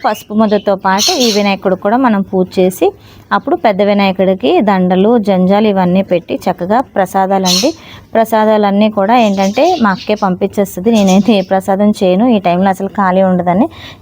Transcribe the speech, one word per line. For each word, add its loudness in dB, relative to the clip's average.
పసుపు -4
ముద్దతో 0
పాటు -2
ఈ 0
వినాయకుడికి -2
కూడా 0
మనం 2
పూజ -2
చేసి, 0
అప్పుడు -2
పెద్ద 0
వినాయకుడికి 0
దండలు, 2
జంజాలు 2
ఇవన్నీ 0
పెట్టి -4
చక్కగా -2
ప్రసాదాలండి. -2
ప్రసాదాలన్నీ 2
కూడా 0
ఏంటంటే 0
మా 2
అక్కే -4
పంపించేస్తుంది. -2
నేనైతే 2
ఏ 2
ప్రసాదం 0
చేయను, 0
ఈ 2
టైంలో 0
అసలు -4
ఖాళీ 0
ఉండదని. 0